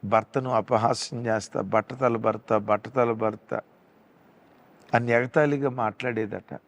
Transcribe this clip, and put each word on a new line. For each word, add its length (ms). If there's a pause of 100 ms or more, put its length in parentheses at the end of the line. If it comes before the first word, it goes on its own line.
భర్తను 440
అపహాస్యం 760
చేస్తా, 360
"బట్టతల 560
భర్త, 400
బట్టతల 540
భర్త" 500 (1300)
అని 180
ఎగతాళిగా 580
మాట్లాడేదట. 840 (160)